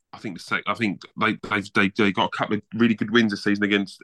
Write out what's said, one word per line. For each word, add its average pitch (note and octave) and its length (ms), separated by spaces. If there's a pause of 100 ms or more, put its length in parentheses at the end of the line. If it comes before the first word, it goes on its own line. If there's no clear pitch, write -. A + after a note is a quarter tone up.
(140)
I - 60
think F#2 180
the - 60
sec-, - 240
I G#2 80
think G#2+ 260 (180)
they, G#2+ 140 (160)
they, G2+ 140 (100)
they, G2 240
they G2+ 140
got G2 200
a - 60
couple G#2+ 200
of G#2 40 (140)
really A#2 180
good G#2+ 160
wins A2 220
this G2+ 120
season G#2 200
against, G2+ 400